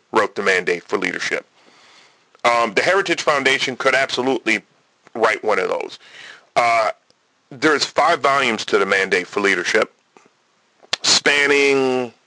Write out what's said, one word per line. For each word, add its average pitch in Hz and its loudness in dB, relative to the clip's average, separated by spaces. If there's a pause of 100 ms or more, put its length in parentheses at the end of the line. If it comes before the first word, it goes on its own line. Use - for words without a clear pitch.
(100)
wrote 104 0
the 107 -6
Mandate 90 0
for - -4
Leadership. 90 -6 (1000)
Um, 117 0
the 123 0
Heritage 175 0
Foundation 135 0
could 127 0
absolutely 123 -2 (520)
write 110 0
one 104 0
of 92 -2
those. - -6 (580)
Uh, 117 2 (600)
there's 143 0
five 151 0
volumes 135 0
to 110 0
the 98 2
Mandate 95 0
for - -6
Leadership, 98 0 (1080)
spanning 139 2 (140)